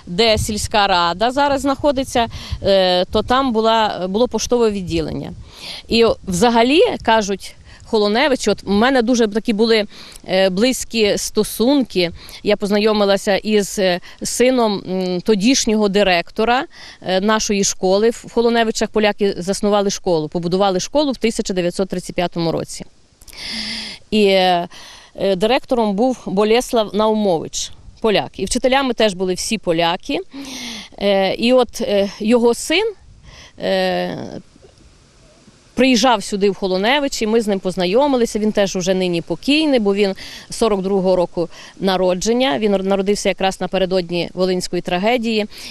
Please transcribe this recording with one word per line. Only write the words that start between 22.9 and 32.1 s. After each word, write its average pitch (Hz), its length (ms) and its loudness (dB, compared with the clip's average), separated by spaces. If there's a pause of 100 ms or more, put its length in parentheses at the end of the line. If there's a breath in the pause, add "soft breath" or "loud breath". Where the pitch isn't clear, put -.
І, 214 140 4
е, 185 420 4 (480 loud breath)
е, 190 200 0
директором 220 600 0
був 240 300 0
Болеслав 214 720 0
Наумович, 208 760 0 (300)
поляк. 175 380 0
І 196 60 -2
вчителями 254 480 0
теж 220 200 2
були 185 200 -2
всі 208 240 -4
поляки. 175 640 -2 (760 loud breath)
Е, 196 360 2
і 233 200 2
от, 247 280 2
е, 202 280 0 (100)